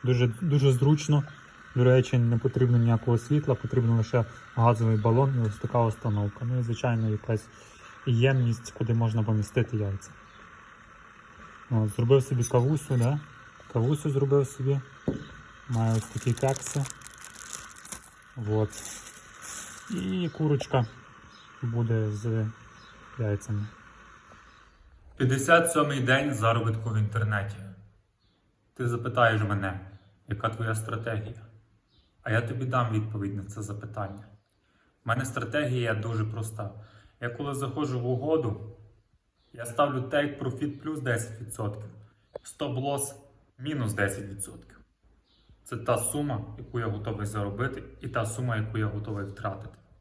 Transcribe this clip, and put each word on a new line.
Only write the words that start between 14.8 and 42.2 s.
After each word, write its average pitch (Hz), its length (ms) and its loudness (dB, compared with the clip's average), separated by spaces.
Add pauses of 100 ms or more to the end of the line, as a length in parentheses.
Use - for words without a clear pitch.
Маю 113 280 2
ось 110 80 0
такі - 280 -2
кекси. 135 520 0 (1700)
От. 107 200 2 (1200)
І 185 380 -2
курочка 143 580 0 (760)
буде 113 480 0
з 110 360 -2 (720)
яйцями. 104 480 -2 (1500)
П'ятдесят 135 560 4
сьомий 143 280 2
день 139 340 2
заробітку 113 560 0
в 107 80 -2
інтернеті. 104 580 -2 (1160)
Ти 123 140 -2
запитаєш 117 540 2
мене, 98 380 -2 (480)
яка 110 200 -4
твоя 110 260 -4
стратегія? 110 680 -6 (800)
А 117 100 -4
я 113 80 2
тобі 117 240 -4
дам 123 280 0
відповідь 104 440 -4
на 98 80 -8
це - 180 -10
запитання. 101 640 -10 (800)
У 113 40 -6
мене 123 160 0
стратегія 120 680 -2
дуже 110 300 -2
проста. 107 460 -8 (500)
Я 120 100 -4
коли 143 240 -6
заходжу 127 460 -4
в 120 60 -4
угоду, 127 680 -2 (760)
я 117 140 -12
ставлю 131 340 0
take 147 420 -2
profit 143 280 -4 (120)
плюс 156 180 -6
десять 120 400 -4
відсотків, - 500 -8 (540)